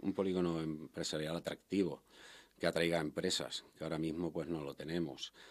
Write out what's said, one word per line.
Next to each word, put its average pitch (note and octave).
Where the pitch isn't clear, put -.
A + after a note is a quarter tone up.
un F#2+
polígono F2+
empresarial D#2+
atractivo, D#2+
que F2
atraiga E2
empresas, D#2+
que D#2+
ahora D#2+
mismo, D#2+
pues, D#2+
no E2
lo C#2+
tenemos. D#2